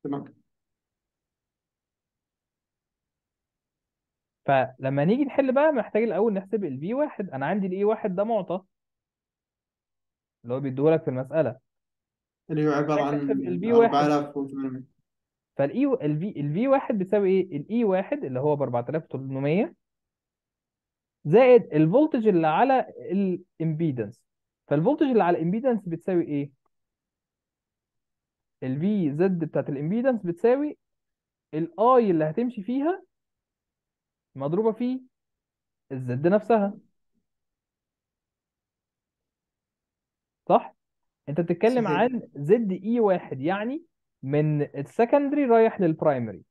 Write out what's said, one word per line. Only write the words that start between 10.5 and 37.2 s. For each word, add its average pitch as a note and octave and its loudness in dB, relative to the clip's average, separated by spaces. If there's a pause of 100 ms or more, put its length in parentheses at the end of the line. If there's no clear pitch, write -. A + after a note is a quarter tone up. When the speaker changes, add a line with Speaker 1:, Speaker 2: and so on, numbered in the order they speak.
Speaker 2:
هو C3+ -6
بيديهولك C#3+ 0
في - -6
المسألة. C3 -2 (920)
Speaker 1:
اللي D3+ 0
هو D3+ 0
عبارة D3 0
Speaker 2:
محتاج C#3+ -2
Speaker 1:
عن C#3+ -4
Speaker 2:
تحسب C#3 -2
ال F3+ -4
في A3 0
واحد. A#3 6
Speaker 1:
أربعة D3 4
آلاف D3 0
وثمانمية. C3+ -8 (760)
Speaker 2:
فال C#3 0
E، C4 0
ال D3+ -2
V، G3 -6
ال D3 -4
في A3 0
واحد C4+ 0
بتساوي F#3+ 0
إيه؟ F#3+ 0
ال C#3 -10
إي A#3 0
واحد G3 -2
اللي C3+ -6
هو D3 2
بأربعة B2 -2
آلاف D#3 -4
وتمنمية، C#3 -4 (1500)
زائد A#3+ 6
الفولتج A3 4
اللي E3+ 4
على A#3+ 2 (320)
الإمبيدنس. D#3+ -4 (440)
فالفولتج G#3+ 2
اللي A#3+ 2
على E3+ 2
الإمبيدنس A3 0
بتساوي E3 -2
إيه؟ C#3+ -4 (2000)
ال C3 -6
في F3 0
زد F3+ 0
بتاعت D3+ -4
الإمبيدنس G3+ -2
بتساوي B3 0 (760)
ال D#3+ -6
I A#3+ 4
اللي D#3+ 2
هتمشي A3 -4
فيها C#4 -2 (1300)
مضروبة E3+ 0
في B3 -4 (880)
ال C3 -6
Z C3 -2
نفسها. G#3 2 (3750)